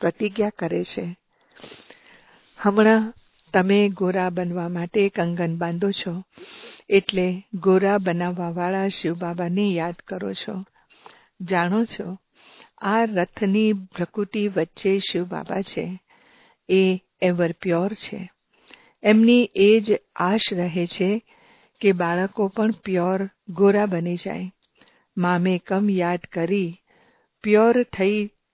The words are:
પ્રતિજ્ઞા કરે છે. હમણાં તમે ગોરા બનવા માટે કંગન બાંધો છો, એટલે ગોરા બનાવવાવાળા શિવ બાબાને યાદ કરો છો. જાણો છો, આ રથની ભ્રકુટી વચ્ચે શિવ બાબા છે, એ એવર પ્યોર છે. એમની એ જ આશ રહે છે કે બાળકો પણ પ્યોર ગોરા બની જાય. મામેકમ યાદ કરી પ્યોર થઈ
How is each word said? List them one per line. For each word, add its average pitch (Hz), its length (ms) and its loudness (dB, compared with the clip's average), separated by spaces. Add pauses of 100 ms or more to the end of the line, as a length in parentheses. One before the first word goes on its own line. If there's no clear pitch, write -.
પ્રતિજ્ઞા 208 500 -2
કરે 175 340 -6
છે. 175 320 -8 (1400)
હમણાં 220 560 4 (380)
તમે 202 360 4
ગોરા 185 420 -2
બનવા 175 380 -6
માટે 175 400 -2
કંગન 170 500 -2
બાંધો 175 320 -2
છો, 185 320 -6 (680)
એટલે 185 540 0 (120)
ગોરા 196 440 4
બનાવવાવાળા 180 920 -2
શિવ 175 260 -4
બાબાને 175 480 -4
યાદ 175 320 -2
કરો 190 380 -10
છો. 196 320 -10 (760)
જાણો 180 440 0
છો, 190 340 -10 (600)
આ 220 260 0
રથની 208 680 0
ભ્રકુટી 202 760 -4
વચ્ચે 190 500 -2
શિવ 180 260 -2
બાબા 170 360 -6
છે, 180 400 -8 (680)
એ 185 320 2 (220)
એવર 175 300 0
પ્યોર 185 420 -2
છે. 185 360 -10 (720)
એમની 226 520 6
એ 208 260 6
જ 247 200 0 (160)
આશ 202 360 0
રહે 175 340 -2
છે 196 360 -2 (580)
કે 202 120 4
બાળકો 180 560 -2
પણ 220 220 0
પ્યોર 190 600 -2 (180)
ગોરા 202 380 4
બની 175 300 -2
જાય. 185 340 -8 (680)
મામેકમ 180 720 0
યાદ 175 280 0
કરી 175 640 -4 (600)
પ્યોર 220 400 4
થઈ 208 480 -2 (240)